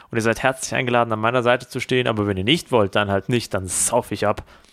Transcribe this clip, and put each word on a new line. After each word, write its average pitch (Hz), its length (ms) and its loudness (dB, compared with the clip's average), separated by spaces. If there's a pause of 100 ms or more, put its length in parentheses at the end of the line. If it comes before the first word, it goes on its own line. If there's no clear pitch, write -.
(100)
Und 113 60 -6
ihr 110 60 2
seid 113 200 0
herzlich 131 320 -2
eingeladen, 120 380 2
an 107 80 -2
meiner 117 220 0
Seite 123 260 0
zu 131 100 -8
stehen. 123 280 0
Aber 107 200 0
wenn 98 120 0
ihr 95 60 -2
nicht 151 280 0
wollt, 104 220 4
dann 104 160 2
halt 98 180 -2
nicht, 120 240 -2
dann 95 140 -4
sauf - 460 -2
ich 104 140 -2
ab 104 180 -2 (280)